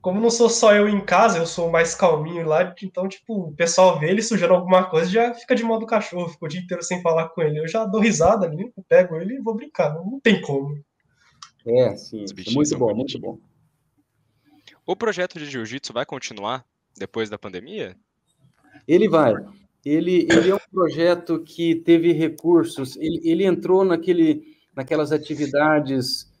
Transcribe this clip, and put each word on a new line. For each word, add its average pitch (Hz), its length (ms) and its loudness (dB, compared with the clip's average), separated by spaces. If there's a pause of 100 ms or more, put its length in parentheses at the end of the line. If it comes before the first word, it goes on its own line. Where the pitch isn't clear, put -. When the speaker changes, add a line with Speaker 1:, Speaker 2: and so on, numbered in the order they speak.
Speaker 1:
como 190 200 -2
não 233 80 4
sou 233 200 4
só 220 240 4
eu 208 140 4
em 202 160 0
casa, 196 360 4
eu 165 60 -2
sou 170 240 -4
mais 165 240 0
calminho 165 540 0
lá, 180 340 0
então, 190 280 -8
tipo, 190 400 -10
o 147 40 -14
pessoal 165 460 4
vê 151 100 -2
ele 202 120 2
sujando 185 320 2
alguma 185 360 4
coisa, 165 200 0
já 233 240 2
fica - 220 -4
de 233 80 -2
modo 226 220 -2
cachorro, 180 440 -4
fica - 160 -14
o - 20 -8
dia 175 140 -8
inteiro 175 220 -10
sem 175 180 -6
falar 165 280 0
com 170 120 -6
ele. 151 180 -2
Eu 160 80 -4
já 220 180 -2
dou 202 140 -2
risada 196 460 4
ali, 170 300 -8
eu 190 120 -18
pego 175 300 4
ele 196 180 -6
e 269 60 -10
vou 214 140 -4
brincar, 180 380 -4
não, 170 120 -10
não 262 160 -8
tem 196 200 2
como. 143 380 -6 (880)
Speaker 2:
É, 117 320 2
sim, 107 260 -14
Speaker 3:
Os 98 80 -10
Speaker 2:
isso - 20 -16
é - 20 -16
Speaker 3:
bichinhos 98 200 -6
Speaker 2:
muito 147 140 0
Speaker 3:
são 139 100 -4
Speaker 2:
bom, 120 80 2
Speaker 3:
bonitinhos. 110 360 -4
Speaker 2:
muito - 180 -14
bom. - 60 -20 (1400)
Speaker 3:
O 180 100 -2
projeto 180 420 -4
de 151 80 -10
jiu-jitsu 127 460 -10
vai 120 140 -4
continuar 120 600 -10 (320)
depois 107 320 -8
da 104 80 -12
pandemia? 110 580 -12 (920)
Speaker 2:
Ele 185 220 4
vai. 151 240 4 (520)
Ele, 165 440 0
ele 165 200 4
é 196 60 2
um 196 40 -4 (120)
projeto 170 720 -2
que 170 320 -2
teve 170 380 4
recursos, 160 840 0
ele, 160 260 -4
ele 170 220 0
entrou 185 400 2
naquele, 165 580 2 (320)
naquelas 139 360 -2
atividades 143 1300 -2